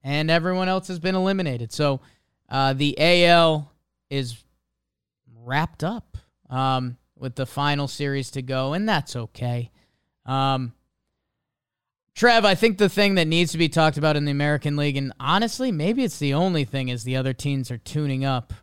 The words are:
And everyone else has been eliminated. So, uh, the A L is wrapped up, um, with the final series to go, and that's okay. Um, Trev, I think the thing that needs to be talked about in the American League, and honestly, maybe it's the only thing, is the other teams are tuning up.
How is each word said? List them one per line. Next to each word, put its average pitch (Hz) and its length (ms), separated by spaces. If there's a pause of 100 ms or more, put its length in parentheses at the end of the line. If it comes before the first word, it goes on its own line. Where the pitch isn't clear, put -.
And 147 300
everyone 185 380
else 185 180
has 180 100
been 185 180
eliminated. 180 580
So, 143 260 (480)
uh, 135 240
the 135 260
A 175 280
L 165 480 (360)
is 127 280 (1040)
wrapped 143 400
up, 208 340 (320)
um, 127 460 (220)
with 131 180
the 135 100
final 143 440
series 139 420
to 139 100
go, 131 300
and 196 160
that's 156 300
okay. 120 540 (540)
Um, 131 460 (1400)
Trev, 226 300
I 196 100
think 220 220
the 202 100
thing 196 280
that 165 120
needs 165 240
to 160 60
be 165 100
talked 156 300
about 151 180
in 147 80
the 147 80
American 147 460
League, 147 180
and 139 240
honestly, 220 500
maybe 214 360
it's 180 120
the 143 160
only 165 300
thing, 131 240
is 123 160
the 127 140
other 131 160
teams 135 360
are 120 80
tuning 139 460
up. 131 400